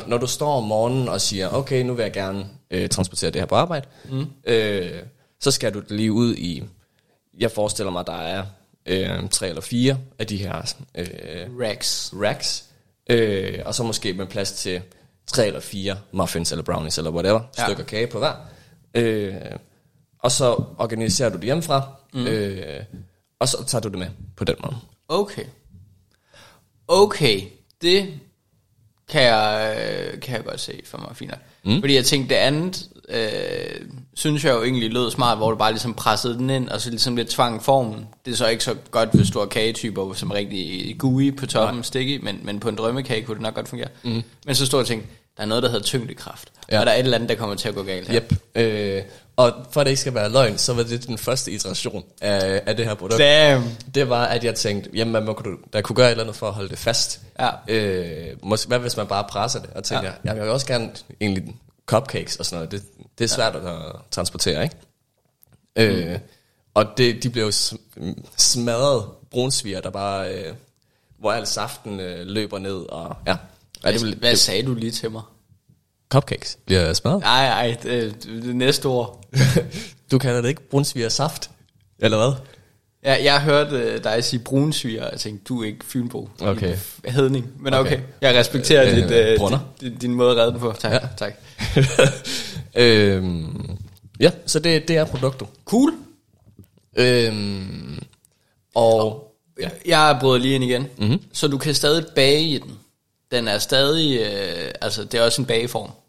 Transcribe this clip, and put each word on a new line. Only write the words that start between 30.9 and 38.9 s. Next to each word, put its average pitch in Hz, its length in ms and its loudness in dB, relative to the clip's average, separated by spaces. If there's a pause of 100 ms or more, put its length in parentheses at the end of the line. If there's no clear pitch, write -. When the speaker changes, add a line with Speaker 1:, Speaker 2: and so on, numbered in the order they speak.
Speaker 2:
mig, - 180 -12
fint - 160 -14
nok. - 80 -12 (240)
Speaker 1:
Mm. 113 180 2
Speaker 2:
Fordi 139 140 4
jeg 127 100 4
tænkte, 131 300 2
det 98 60 4
andet, 156 480 0 (200)
øh, 113 180 -2 (840)
synes 151 320 -2
jeg 139 80 6
jo 113 100 2
egentlig 120 280 0
lød 120 200 0
smart, 120 260 2
hvor 110 140 2
du 110 60 -2
bare 107 140 4
ligesom 113 220 -4
pressede 113 440 0
den 127 120 -2
ind, 131 200 -2
og 104 120 -4
så 120 80 -6
ligesom 120 260 0
lidt 117 140 -2
tvang 120 340 0
formen. 110 440 2 (180)
Det 127 60 -6
er 113 40 -4
så 120 120 2
ikke 113 160 2
så 120 120 -2 (160)